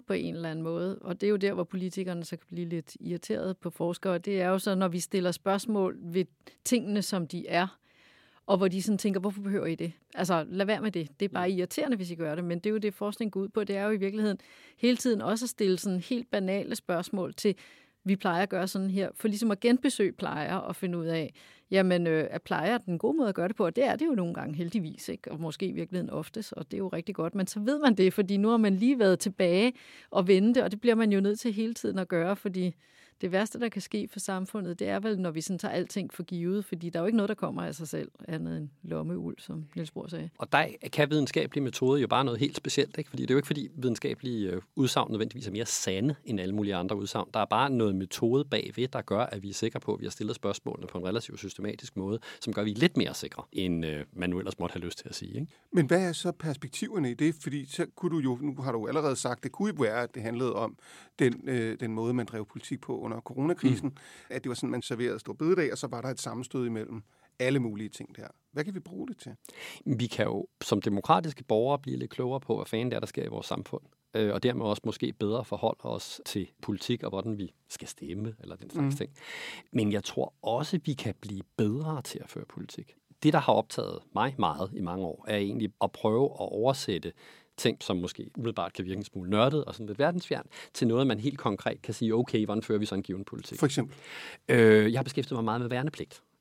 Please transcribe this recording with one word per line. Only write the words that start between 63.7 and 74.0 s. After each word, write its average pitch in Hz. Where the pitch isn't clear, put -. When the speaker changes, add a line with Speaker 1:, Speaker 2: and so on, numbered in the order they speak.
Speaker 2:
Mm. 135
Speaker 3:
at 127
det 135
var 120
sådan, 123
man 123
serverede 117
Store -
Bededag, 165
og 127
så 143
var 117
der 131
et 127
sammenstød 123
imellem 113
alle 131
mulige 107
ting -
der. 107
Hvad 151
kan 190
vi 180
bruge 185
det -
til? 123
Speaker 2:
Vi 117
kan 110
jo -
som 104
demokratiske 139
borgere 120
blive 131
lidt 123
klogere 127
på, 113
hvad 104
fanden 120
det 120
er, 107
der -
sker -
i -
vores -
samfund. -